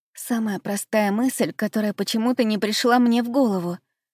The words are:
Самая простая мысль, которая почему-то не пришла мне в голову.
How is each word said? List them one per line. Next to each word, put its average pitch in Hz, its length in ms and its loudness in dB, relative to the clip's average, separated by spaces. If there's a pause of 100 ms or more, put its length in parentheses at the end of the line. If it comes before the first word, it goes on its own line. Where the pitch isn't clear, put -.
(140)
Самая 220 460 -4
простая 208 500 0
мысль, 220 420 0
которая 214 400 -2
почему-то 233 520 0
не 220 120 0
пришла 226 440 2
мне 240 220 4
в 240 80 -6
голову. 190 480 0 (360)